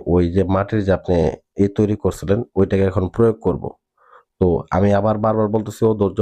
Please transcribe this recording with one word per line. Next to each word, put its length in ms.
ওই 260
যে 100
মাটির 300
যে 140
আপনি 160
এ 120
তৈরি 280
করছিলেন 360
ওইটাকে 360
এখন 140
প্রয়োগ 260
করব। 240
তো 80
আমি 240
আবার 240
বারবার 360
বলতেছি, 300
ও 100
ধৈর্য 280